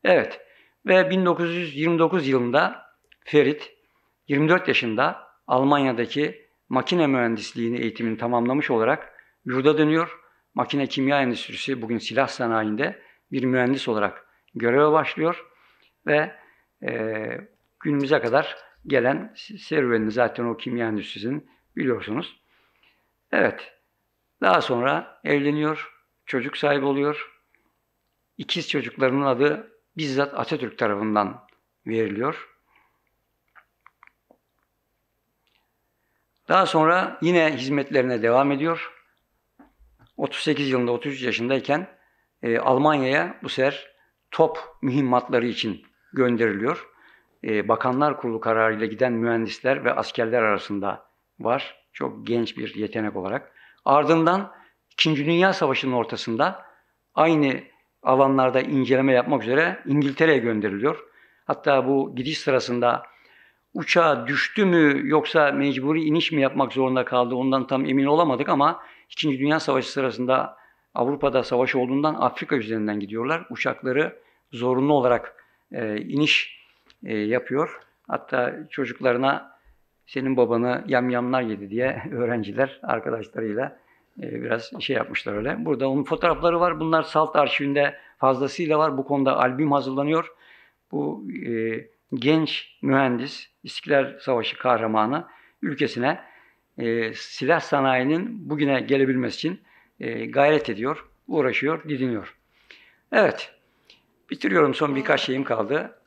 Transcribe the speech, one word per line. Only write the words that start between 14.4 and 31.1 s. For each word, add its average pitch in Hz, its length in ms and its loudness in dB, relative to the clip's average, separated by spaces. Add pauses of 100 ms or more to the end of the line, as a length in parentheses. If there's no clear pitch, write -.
göreve 131 380 4
başlıyor 156 540 0 (600)
ve, 151 300 0 (460)
e, 113 580 -6 (400)
günümüze 143 400 0
kadar 123 360 0 (300)
gelen 139 460 0 (260)
serüvenini 120 520 0
zaten 120 340 0
o 113 120 -4
kimya 120 320 -6
endüstrisinin 107 640 -6 (260)
biliyorsunuz. 123 640 -4 (920)
Evet, - 420 0 (680)
daha 180 200 4
sonra 139 640 -2
evleniyor, 151 680 -2 (340)
çocuk 131 300 -6
sahibi 143 280 0
oluyor. 143 460 -2 (1080)
İkiz - 300 -6
çocuklarının 135 580 0
adı 139 460 0 (240)
bizzat 143 380 -2
Atatürk 127 440 -6
tarafından 104 680 0 (420)